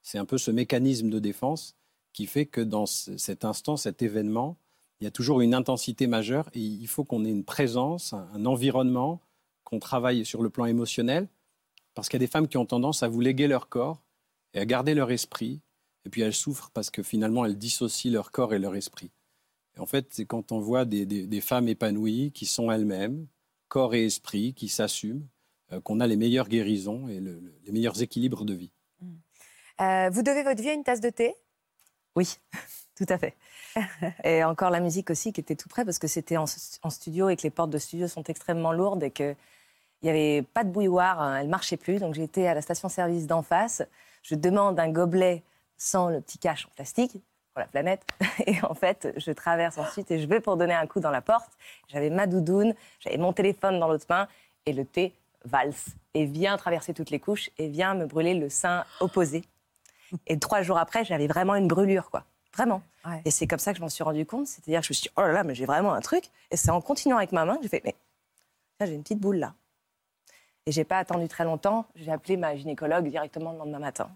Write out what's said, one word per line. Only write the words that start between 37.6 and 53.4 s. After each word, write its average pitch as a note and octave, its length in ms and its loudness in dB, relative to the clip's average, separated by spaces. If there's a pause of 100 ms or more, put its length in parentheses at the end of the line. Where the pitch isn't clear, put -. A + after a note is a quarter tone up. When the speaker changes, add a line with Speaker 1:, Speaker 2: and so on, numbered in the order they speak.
Speaker 3:
de D3+ 80 -2
studio E3+ 300 -4
sont E3 160 -8
extrêmement E3 480 -2
lourdes F#3 320 0
et C3+ 80 -2
qu'il C#3+ 240 -2 (680)
n'y D#3+ 60 2
avait D3+ 320 4
pas A3+ 220 -2
de F#3+ 80 0
bouilloire, F3+ 500 4
hein, C3+ 180 0
elle C#3+ 60 -2
ne D3+ 60 0
marchait F3+ 260 -2
plus. G3 220 -2
Donc D#3+ 160 -2
j'ai D#3+ 80 -4
été F3+ 240 0
à E3+ 80 4
la D3+ 60 -2
station-service F3 640 -2
d'en E3 160 0
face, G3+ 400 2 (400)
je - 120 -4
demande F#3 440 4
un D#3+ 100 2
gobelet F3 540 4 (340)
sans F3+ 320 0
le D#3 100 0
petit - 200 -14
cache D#3+ 260 -2
en - 100 -20
plastique A#3 380 -2 (400)
pour B2+ 80 -6
la - 60 -4
planète. E3+ 340 0 (240)
<laughs> - 220 -2
Et F#3+ 160 2
en - 100 -2
fait, F#3 440 0
je D#3+ 140 -6
traverse E3+ 460 0
ensuite D#3 340 -6
et D#3+ 80 2
je D3+ 80 -2
vais G#3+ 140 4
pour G3 160 0
donner F3 160 2
un E3 140 2
coup - 120 -4
dans D#3 120 0
la B2+ 100 0
porte. - 300 2 (360)
J'avais D3 220 -2
ma F#3+ 180 2
doudoune, F#3 460 4 (260)
j'avais - 180 -4
mon F3+ 160 2
téléphone F#3+ 460 2